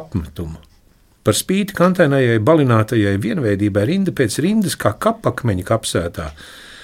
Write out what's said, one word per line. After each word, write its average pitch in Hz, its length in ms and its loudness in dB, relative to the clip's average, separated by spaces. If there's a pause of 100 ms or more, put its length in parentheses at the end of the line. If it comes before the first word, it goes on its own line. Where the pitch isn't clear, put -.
apmetumu. 80 580 -8 (640)
Par - 120 2
spīti 196 400 -2
kantainajai 139 640 2
balinātajai 113 800 2
vienveidībai 104 680 0
rinda 185 240 0
pēc - 320 -2
rindas, 202 320 0
kā - 240 -2
kapakmeņa 113 640 -2
kapsētā, 85 680 -4 (540)